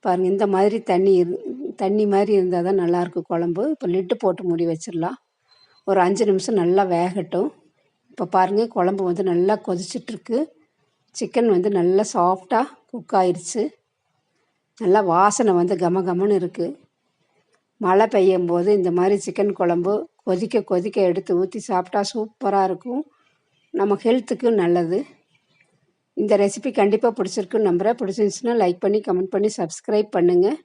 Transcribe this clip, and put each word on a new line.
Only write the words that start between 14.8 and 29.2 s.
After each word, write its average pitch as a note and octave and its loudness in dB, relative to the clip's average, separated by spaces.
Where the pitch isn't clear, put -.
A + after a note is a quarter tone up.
நல்லா G3+ 4
வாசனை G3+ 2
வந்து F3+ 0
கம F3+ 0
கமன்னு F#3+ 0
இருக்கு. E3+ -6
மழை G3+ 4
பெய்யும் F#3 2
போது F3 0
இந்த F3 0
மாதிரி G3 2
சிக்கன் G3 -2
குழம்பு F3 0
கொதிக்க G3 -2
கொதிக்க F#3+ 0
எடுத்து F#3+ -2
ஊத்தி F#3 -6
சாப்பிட்டா F#3 -2
சூப்பரா G#3+ -2
இருக்கும். B3 -6
நம்ம G3+ 0
ஹெல்த்துக்கு A#3 0
நல்லது. F3 0
இந்த G#3+ 2
ரெசிபி G3+ -2
கண்டிப்பா G#3+ 2
பிடிச்சிருக்குன்னு G#3 -2
நம்புறேன். F#3+ 0
பிடிச்சிருந்துச்சுன்னா G#3+ -2
லைக் F3+ 0
பண்ணி, G#3 2
கமெண்ட் F#3 -2